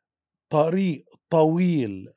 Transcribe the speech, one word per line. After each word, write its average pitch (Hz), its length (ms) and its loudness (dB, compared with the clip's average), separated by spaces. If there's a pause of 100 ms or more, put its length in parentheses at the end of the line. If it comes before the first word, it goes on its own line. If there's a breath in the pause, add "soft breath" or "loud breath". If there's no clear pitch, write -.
(500)
طريق 165 540 -2 (260)
طويل، 160 880 0